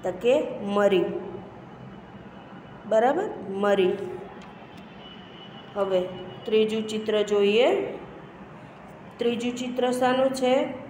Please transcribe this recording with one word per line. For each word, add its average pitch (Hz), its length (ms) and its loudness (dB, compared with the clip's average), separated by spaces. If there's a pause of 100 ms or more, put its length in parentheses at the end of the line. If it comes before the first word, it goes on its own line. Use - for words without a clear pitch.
તો 185 80 -2
કે 233 500 2
મરી. 202 440 4 (1800)
બરાબર, 262 440 2 (200)
મરી. 196 480 2 (1800)
હવે 190 340 0 (360)
ત્રીજું 220 420 2
ચિત્ર 214 340 0
જોઈએ. 208 760 4 (1200)
ત્રીજું 240 380 0
ચિત્ર 247 360 -2
શાનું 254 380 2
છે? 254 440 2 (160)